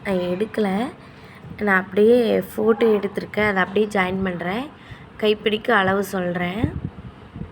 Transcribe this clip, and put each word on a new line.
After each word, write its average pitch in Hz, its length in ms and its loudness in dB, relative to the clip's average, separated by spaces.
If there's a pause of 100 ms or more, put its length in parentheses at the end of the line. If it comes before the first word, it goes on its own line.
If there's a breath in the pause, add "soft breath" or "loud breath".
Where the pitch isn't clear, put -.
நான் 196 120 -2
எடுக்கலை. 196 720 -2 (680 loud breath)
நான் 196 240 2
அப்படியே 208 560 4
ஃபோட்டோ 214 460 2 (120)
எடுத்திருக்கேன். 196 520 -2
அதை 190 140 2
அப்படியே 196 220 2
ஜாயின் 190 400 -2
பண்ணுறேன். 180 400 -4 (520 loud breath)
கைப்பிடிக்கு 214 540 0
அளவு 196 320 2
சொல்றேன். 185 720 -4 (800)